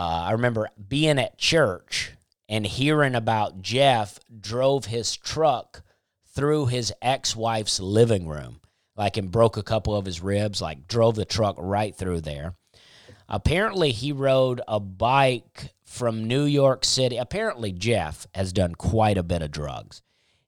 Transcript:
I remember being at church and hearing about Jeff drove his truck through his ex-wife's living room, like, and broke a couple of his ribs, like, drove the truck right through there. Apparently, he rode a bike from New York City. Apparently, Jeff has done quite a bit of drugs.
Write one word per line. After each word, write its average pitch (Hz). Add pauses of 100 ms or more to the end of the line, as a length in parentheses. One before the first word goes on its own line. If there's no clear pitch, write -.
(260)
I 101
remember 113 (200)
being 147
at -
church - (380)
and 107
hearing 139
about 110
Jeff 117 (220)
drove 127
his 113
truck - (440)
through 147
his 120
ex-wife's 113
living 101
room, 67 (340)
like, 104
and 98
broke 117
a 107
couple 107
of 98
his 87
ribs, 101
like, 78
drove 113
the 107
truck 101
right 98
through 90
there. 76 (720)
Apparently, 175
he 123
rode 131
a 107
bike 120 (160)
from 110
New 127
York 139
City. 123
Apparently, 131
Jeff 92
has 92
done 90
quite 107
a 90
bit 85
of 73
drugs. 67 (460)